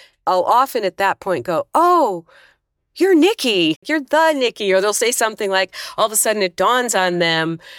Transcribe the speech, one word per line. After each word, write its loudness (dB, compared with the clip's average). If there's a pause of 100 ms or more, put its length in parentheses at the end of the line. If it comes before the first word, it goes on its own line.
(260)
I'll 2
often 2
at -4
that -2
point -4
go, -4
"Oh, 2 (720)
you're 4
Nikki. 2
You're -2
the 2
Nikki." -2
Or 2
they'll 0
say -2
something -2
like, -2 (240)
all 0
of -14
a -6
sudden 0
it -4
dawns 0
on 0
them -2 (200)